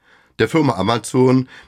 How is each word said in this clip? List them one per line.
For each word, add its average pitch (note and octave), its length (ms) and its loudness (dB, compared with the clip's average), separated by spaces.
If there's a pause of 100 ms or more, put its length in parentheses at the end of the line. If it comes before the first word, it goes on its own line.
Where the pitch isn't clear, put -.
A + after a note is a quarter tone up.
(380)
Der A2+ 120 0
Firma D3 240 0
Amazon B2+ 720 0 (200)